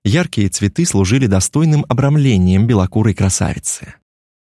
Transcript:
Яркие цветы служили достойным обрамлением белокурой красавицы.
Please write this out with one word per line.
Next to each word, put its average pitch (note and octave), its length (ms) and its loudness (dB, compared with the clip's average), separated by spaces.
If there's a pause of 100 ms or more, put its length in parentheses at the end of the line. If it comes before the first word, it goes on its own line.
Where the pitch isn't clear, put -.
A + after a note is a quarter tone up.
Яркие A2 460 0
цветы G2+ 380 -4
служили G#2 400 0
достойным C#3+ 600 0
обрамлением A#2+ 800 2
белокурой G#2+ 460 0
красавицы. - 840 -6 (560)